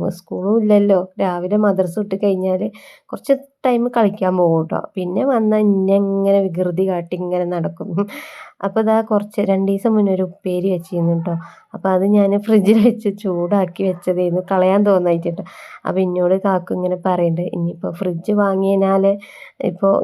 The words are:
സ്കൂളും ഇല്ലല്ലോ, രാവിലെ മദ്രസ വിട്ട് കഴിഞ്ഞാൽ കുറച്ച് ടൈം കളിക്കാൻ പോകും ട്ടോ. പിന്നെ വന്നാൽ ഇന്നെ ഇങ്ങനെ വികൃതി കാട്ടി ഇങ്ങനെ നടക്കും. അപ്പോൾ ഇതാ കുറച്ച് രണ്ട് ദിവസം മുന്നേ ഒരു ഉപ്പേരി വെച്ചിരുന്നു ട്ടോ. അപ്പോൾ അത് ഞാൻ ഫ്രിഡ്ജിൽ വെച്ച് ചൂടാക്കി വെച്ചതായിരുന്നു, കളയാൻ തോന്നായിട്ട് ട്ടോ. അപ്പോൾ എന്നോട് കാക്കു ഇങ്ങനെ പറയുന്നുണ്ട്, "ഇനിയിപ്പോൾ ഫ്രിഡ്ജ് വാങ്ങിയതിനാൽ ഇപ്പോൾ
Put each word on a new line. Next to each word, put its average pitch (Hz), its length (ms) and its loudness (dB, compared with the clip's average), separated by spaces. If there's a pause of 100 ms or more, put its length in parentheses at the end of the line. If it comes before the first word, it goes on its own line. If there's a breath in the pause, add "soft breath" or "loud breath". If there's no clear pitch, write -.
(100)
സ്കൂളും 190 460 -4
ഇല്ലല്ലോ, 208 440 4 (180)
രാവിലെ 185 400 -2
മദ്രസ 185 380 0
വിട്ട് 208 200 -4
കഴിഞ്ഞാൽ 190 460 -2 (420 loud breath)
കുറച്ച് - 300 -4 (260)
ടൈം 240 280 0
കളിക്കാൻ 208 480 0
പോകും 165 280 2
ട്ടോ. - 160 -4 (120)
പിന്നെ 185 320 -4
വന്നാൽ 220 380 2
ഇന്നെ 196 360 2
ഇങ്ങനെ 196 420 2
വികൃതി 180 460 -2
കാട്ടി 175 300 -4
ഇങ്ങനെ 180 300 -4
നടക്കും. 170 440 -6 (680 loud breath)
അപ്പോൾ 202 220 -2
ഇതാ 220 200 2
കുറച്ച് 208 400 -4
രണ്ട് 196 280 0
ദിവസം 196 240 0
മുന്നേ 202 200 2
ഒരു 185 120 0
ഉപ്പേരി 180 460 -4
വെച്ചിരുന്നു 170 460 -2
ട്ടോ. 170 180 -4 (360 loud breath)
അപ്പോൾ 175 200 -6
അത് 185 160 2
ഞാൻ 202 320 4
ഫ്രിഡ്ജിൽ 214 420 4
വെച്ച് 214 380 2
ചൂടാക്കി 180 640 -2
വെച്ചതായിരുന്നു, 180 600 -2
കളയാൻ 185 420 2
തോന്നായിട്ട് 175 460 2
ട്ടോ. 165 140 -8 (360 loud breath)
അപ്പോൾ 180 200 -2
എന്നോട് 180 380 2
കാക്കു 185 360 -2
ഇങ്ങനെ 180 280 -2
പറയുന്നുണ്ട്, 175 480 0
"ഇനിയിപ്പോൾ 175 420 -6
ഫ്രിഡ്ജ് 175 400 -4
വാങ്ങിയതിനാൽ 196 720 2 (600 loud breath)
ഇപ്പോൾ 196 400 0